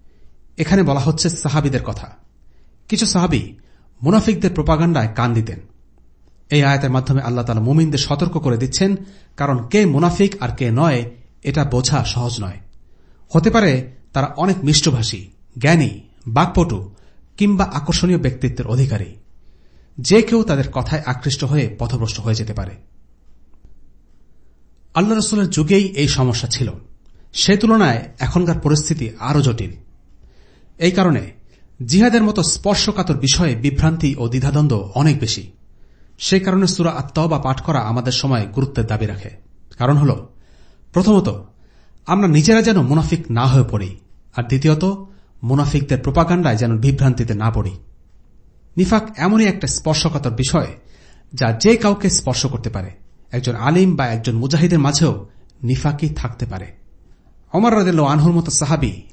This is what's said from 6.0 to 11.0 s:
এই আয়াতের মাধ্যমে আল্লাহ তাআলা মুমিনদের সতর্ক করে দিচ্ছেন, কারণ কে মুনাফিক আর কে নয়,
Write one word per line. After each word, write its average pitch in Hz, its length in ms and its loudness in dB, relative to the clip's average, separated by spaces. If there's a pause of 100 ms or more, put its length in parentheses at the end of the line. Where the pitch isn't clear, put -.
এই 147 140 2
আয়াতের 139 260 2
মাধ্যমে 131 320 0
আল্লাহ 120 240 -4
তাআলা 110 160 -2
মুমিনদের 147 380 2
সতর্ক 151 320 -2
করে 135 260 -2
দিচ্ছেন, 190 380 0 (420)
কারণ 135 300 -2
কে 208 180 4
মুনাফিক 170 560 2
আর 120 80 -4
কে 113 220 -2
নয়, 123 400 0 (320)